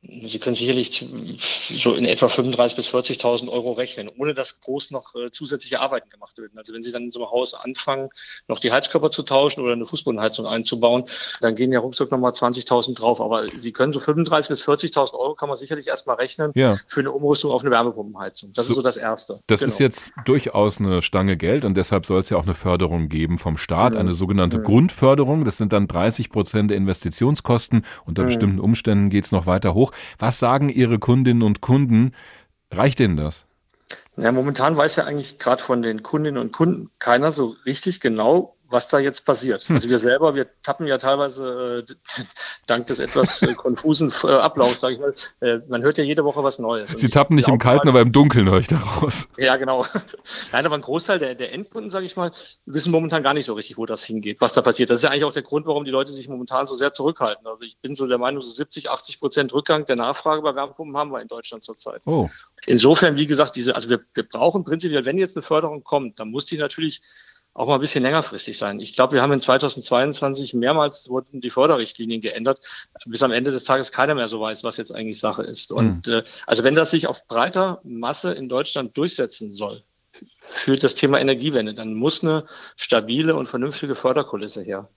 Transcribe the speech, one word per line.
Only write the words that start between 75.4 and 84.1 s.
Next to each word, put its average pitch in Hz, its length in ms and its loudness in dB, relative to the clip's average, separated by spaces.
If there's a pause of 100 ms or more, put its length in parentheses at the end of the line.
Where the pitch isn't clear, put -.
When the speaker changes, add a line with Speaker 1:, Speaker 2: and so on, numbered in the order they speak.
Speaker 1:
ist. - 300 -10
Und, 98 340 0
Speaker 2:
Hm. 117 100 0
Speaker 1:
äh, 110 60 0 (240)
also 117 180 0
wenn 135 100 4
das 160 160 2
sich 160 160 0
auf - 200 -8
breiter 175 560 -2
Masse 131 500 -8
in 135 180 -10
Deutschland 131 480 -4
durchsetzen 123 540 -4
soll, 104 320 -10 (580)
für - 340 -2
das 135 200 2
Thema 139 220 2
Energiewende, 131 540 0
dann 110 220 -8
muss 135 280 -2
eine 156 220 0 (320)
stabile 127 580 0
und 135 140 -4
vernünftige 139 460 -6
Förderkulisse 113 640 -2